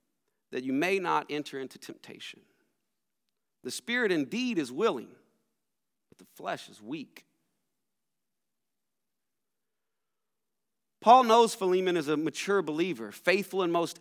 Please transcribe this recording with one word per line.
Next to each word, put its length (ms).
that 100
you 100
may 260
not 300
enter 300
into 200
temptation. 600
The 60
spirit 420
indeed 460
is 120
willing, 400
but 100
the 80
flesh 320
is 120
weak." 440
Paul 240
knows 300
Philemon 420
is 120
a 80
mature 460
believer, 480
faithful 520
in 100
most 280